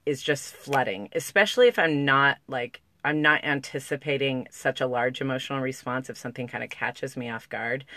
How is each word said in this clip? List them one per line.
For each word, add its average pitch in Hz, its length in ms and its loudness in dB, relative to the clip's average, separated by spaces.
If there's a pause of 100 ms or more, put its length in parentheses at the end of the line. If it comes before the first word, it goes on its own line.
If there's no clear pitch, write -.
is 143 180 -2
just - 320 -2
flooding, 123 600 -2
especially 202 540 4
if 240 100 4
I'm 156 260 2
not, 139 320 6 (120)
like, 123 340 -6 (200)
I'm 151 200 0
not 151 220 4
anticipating 139 1040 -2
such - 320 -4
a 135 40 2
large 127 360 -2
emotional 135 380 -4
response 131 500 -4
if 117 80 -14
something 123 280 -8
kind 120 160 -8
of 117 60 -6
catches - 480 -6
me 120 140 -8
off 113 180 -8
guard, 117 380 -6 (100)